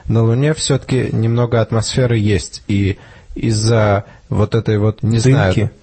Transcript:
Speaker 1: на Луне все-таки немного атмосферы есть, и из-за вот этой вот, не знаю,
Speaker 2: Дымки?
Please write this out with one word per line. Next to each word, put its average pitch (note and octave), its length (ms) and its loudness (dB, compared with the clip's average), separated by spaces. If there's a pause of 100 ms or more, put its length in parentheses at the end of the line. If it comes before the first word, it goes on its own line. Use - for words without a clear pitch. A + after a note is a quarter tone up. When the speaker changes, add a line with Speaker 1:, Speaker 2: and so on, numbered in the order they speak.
Speaker 1:
на A2+ 160 2
Луне B2+ 300 2
все-таки B2+ 580 -2
немного A#2 500 0
атмосферы A#2 560 0
есть, G#2 500 -2
и G2 300 0 (380)
из-за G#2+ 720 0 (240)
вот G#2 260 0
этой G#2+ 220 0
вот, G#2+ 260 -2
не A2+ 160 2
знаю, A2 340 4
Speaker 2:
Дымки? G#2 180 0 (120)